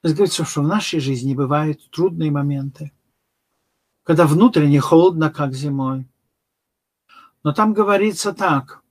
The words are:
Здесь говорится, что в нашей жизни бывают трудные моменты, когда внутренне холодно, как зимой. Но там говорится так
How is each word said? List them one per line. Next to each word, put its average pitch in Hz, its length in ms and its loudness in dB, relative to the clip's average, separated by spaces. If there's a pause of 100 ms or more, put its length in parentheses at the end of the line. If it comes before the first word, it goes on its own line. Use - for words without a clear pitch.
Здесь 160 140 0
говорится, 185 280 0
что - 160 -6
в 143 60 0
нашей 185 320 -2
жизни 135 360 -4
бывают 147 560 -2
трудные 165 420 -2
моменты, 143 580 -6 (1120)
когда 165 240 2
внутренне 151 540 4
холодно, 165 500 4
как 139 240 -6
зимой. 135 540 -6 (1400)
Но 151 80 -2
там 214 220 0
говорится 202 580 0
так 160 580 -4